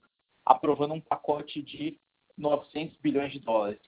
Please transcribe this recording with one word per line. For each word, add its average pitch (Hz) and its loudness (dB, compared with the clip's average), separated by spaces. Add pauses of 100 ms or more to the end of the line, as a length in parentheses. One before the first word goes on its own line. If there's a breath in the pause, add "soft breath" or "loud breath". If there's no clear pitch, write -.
(460)
aprovando 147 4
um 160 -6
pacote 147 -4
de 147 -10 (380)
novecentos 147 -4
bilhões 139 0
de 135 -12
dólares, 107 0